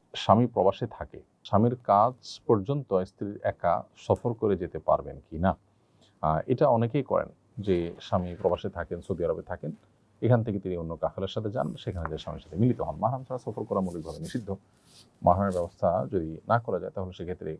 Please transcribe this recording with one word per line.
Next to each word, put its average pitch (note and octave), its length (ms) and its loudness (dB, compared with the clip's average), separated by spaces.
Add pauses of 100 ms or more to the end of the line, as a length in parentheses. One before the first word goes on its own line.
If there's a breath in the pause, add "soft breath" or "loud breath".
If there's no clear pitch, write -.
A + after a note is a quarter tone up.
(160)
স্বামী A2+ 300 6
প্রবাসে G2 400 2
থাকে, - 340 -10 (240)
স্বামীর A#2+ 320 4
কাজ A2 680 2
পর্যন্ত A2+ 560 2
স্ত্রীর G2+ 400 -8
একা F#2 420 0 (120)
সফর - 380 0
করে G#2 220 2
যেতে E2+ 220 -4
পারবেন C#2+ 420 0 (100)
কি D#2+ 80 -8
না? F2+ 180 2 (640 soft breath)
আহ, - 260 2
এটা C3 220 4
অনেকেই A#2 340 2
করেন E2 260 -2 (300)
যে F2 420 0
স্বামী F2+ 360 -2
প্রবাসে F#2 320 0
থাকেন, F2 320 -8
সৌদি F2 240 -4
আরবে E2 180 -2
থাকেন, F2 300 -8 (500)
এখান A#2 220 4
থেকে G#2 140 -2
তিনি F#2 180 -4
অন্য E2 200 -6
কাফেলার E2+ 320 -4
সাথে A2 220 -6
যান, C3+ 240 -4
সেখানে F2 360 -6
যে D#2 80 -6
স্বামীর D#2 220 -10
সাথে - 160 -14
মিলিত A#2 240 4
হন। D2+ 160 -4
মাহরাম A#2+ 280 -2
ছাড়া B2+ 140 -8
সফর A2+ 260 -8
করা G2+ 160 0
মৌলিকভাবে E2 380 -6
নিষিদ্ধ। F#2+ 380 -6 (680 soft breath)
মাহরামের F#2+ 300 4
ব্যবস্থা F2+ 580 0
যদি D#2+ 260 -4 (120)
না A2+ 100 4
করা A2+ 200 -4
যায়, F2+ 120 -10
তাহলে F#2 220 -8
সেক্ষেত্রে F2 480 -8